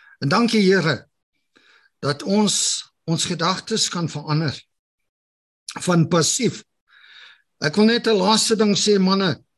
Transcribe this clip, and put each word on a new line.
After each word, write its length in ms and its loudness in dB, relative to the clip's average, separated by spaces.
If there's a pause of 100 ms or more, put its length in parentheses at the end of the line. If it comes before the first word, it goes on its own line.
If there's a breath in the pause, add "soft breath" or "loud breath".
(240 soft breath)
En 80 0
dankie, 320 2
Here, 420 2 (920 soft breath)
dat 240 -4
ons 600 0 (240)
ons 200 -2
gedagtes 640 -4
kan 160 -4
verander 480 -4 (1300)
van 240 2
passief. 560 0 (1000 loud breath)
Ek 120 -2
wil 100 4
net 220 2
'n 80 2
laaste 400 2
ding 200 2
sê, 240 2
manne, 440 2 (140)